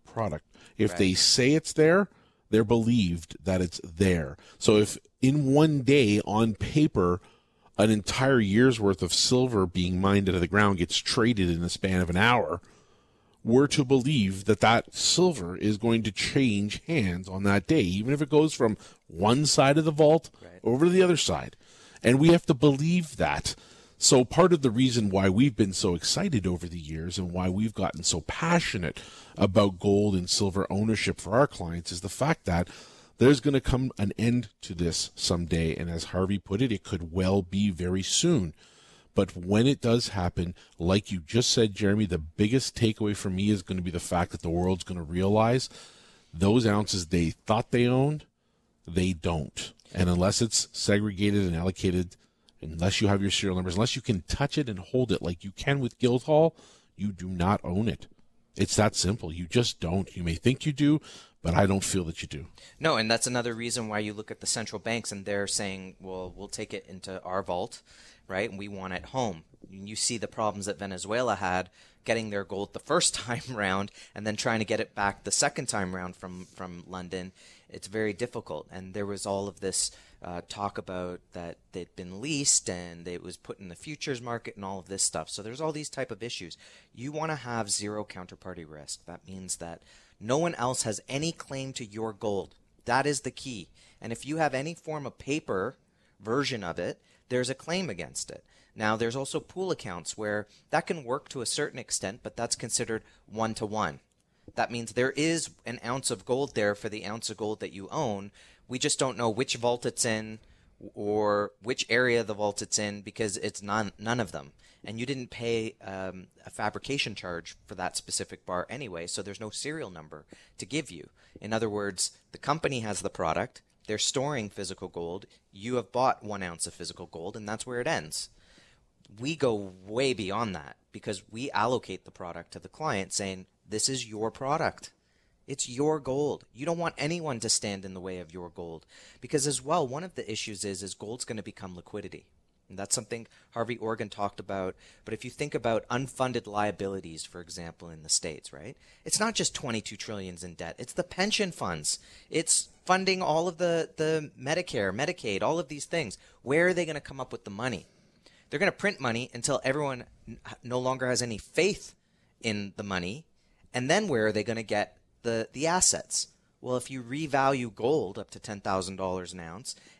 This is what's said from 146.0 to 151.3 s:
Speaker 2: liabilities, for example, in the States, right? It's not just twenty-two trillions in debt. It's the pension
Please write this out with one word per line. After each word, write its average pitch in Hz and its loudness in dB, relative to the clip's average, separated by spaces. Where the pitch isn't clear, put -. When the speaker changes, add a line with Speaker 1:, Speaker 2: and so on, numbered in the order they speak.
Speaker 2:
liabilities, 98 -4
for - -16
example, 85 -14
in 80 -18
the 76 -14
States, - -4
right? 82 -16
It's - 0
not 220 -2
just - -2
twenty-two 113 -6
trillions 92 -10
in 87 -12
debt. 82 -10
It's - -12
the 180 -2
pension 196 -2